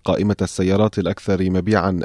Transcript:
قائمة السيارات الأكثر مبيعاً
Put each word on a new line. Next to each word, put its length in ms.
قائمة 380
السيارات 560
الأكثر 520
مبيعاً 540